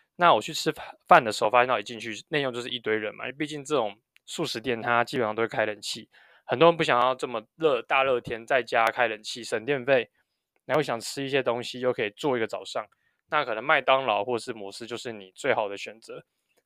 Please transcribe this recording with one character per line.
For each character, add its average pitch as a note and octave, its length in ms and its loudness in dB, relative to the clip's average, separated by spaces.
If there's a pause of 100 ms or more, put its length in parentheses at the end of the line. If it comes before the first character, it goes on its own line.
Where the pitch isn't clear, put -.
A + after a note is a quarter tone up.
(140)
那 F3 200 6
我 A2 60 4
去 D#3 140 -8
吃 - 160 -2
饭， - 260 -10 (120)
饭 D#3+ 160 10
的 G#2+ 80 0
时 - 100 -6
候 B2+ 80 2
发 B2 100 6
现 B2+ 60 6
到 A#2+ 140 0
一 - 20 -4
进 A2+ 160 -12
去 A2 140 -10 (160)
内 D3 140 -2
用 B2+ 120 -4
就 A#2+ 60 -6
是 A#2+ 80 -8
一 B2 100 -8
堆 A2 160 -2
人 G#2+ 180 -4
嘛， G#2+ 120 -14
因 B2 60 -8
为 - 60 -10
毕 D3 100 -6
竟 D3 180 -10
这 D3+ 100 -2
种 G#2+ 240 0 (280)
素 - 180 -6
食 B2 160 -6
店 A#2 200 -4
它 A#2+ 220 2
基 C#3 140 -6
本 A#2+ 100 0
上 G#2+ 80 -4
都 A2+ 80 -2
会 A#2 60 0
开 A#2 180 0
冷 G#2 160 -6
气， - 260 -8 (360)
很 - 120 -2
多 D#3+ 120 8
人 E3+ 80 6
不 D#3+ 80 -2
想 B2+ 160 4
要 B2+ 160 4
这 D3 100 -6
么 A#2 180 -6 (120)
热， D3 260 2
大 C3+ 220 2
热 B2+ 160 2
天 A#2 260 -8
在 B2+ 160 2
家 A#2 220 2
开 A#2 240 2
冷 G#2+ 120 -6
气 A#2 220 -12
省 A2 220 -4
电 C3 200 -2
费， B2+ 240 2 (580)
然 B2+ 100 0
后 D#3 40 4
想 B2+ 200 -2
吃 - 240 -8
一 C3+ 40 -6
些 C3+ 140 2
东 A#2+ 180 0
西 A#2+ 200 -10
又 B2+ 120 2
可 A#2+ 120 -4
以 G#2 60 -4
坐 C3 260 -2
一 A#2 40 -2
个 A2 60 0
早 G2 180 -8
上， A2 220 -8 (440)
那 D3+ 140 0
可 B2 120 -4
能 A2 80 -6
麦 D3 160 2
当 C3+ 260 2
劳 G#2 180 0
或 A#2+ 140 -2
是 A#2+ 140 -8
摩 G2+ 180 -14
斯 A2+ 160 -14
就 A#2 100 -8
是 A#2 160 -10
你 F#2+ 220 -18
最 C3 180 0
好 A2 160 0
的 G2+ 80 -10
选 A2+ 240 -14
择。 B2+ 240 -16 (420)